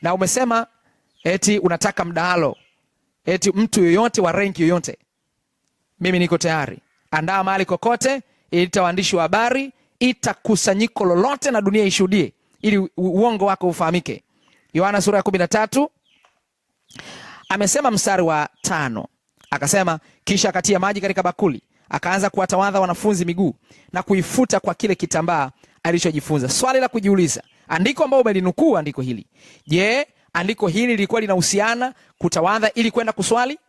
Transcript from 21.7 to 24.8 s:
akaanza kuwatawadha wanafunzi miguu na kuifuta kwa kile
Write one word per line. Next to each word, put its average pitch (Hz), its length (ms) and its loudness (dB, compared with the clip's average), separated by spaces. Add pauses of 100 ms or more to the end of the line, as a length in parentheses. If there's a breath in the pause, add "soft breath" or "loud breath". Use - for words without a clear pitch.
akaanza 190 400 -2
kuwatawadha 190 500 0
wanafunzi 180 460 0
miguu 170 300 -2 (380 soft breath)
na 180 100 -4
kuifuta 202 560 0
kwa 185 140 -4
kile 196 220 -2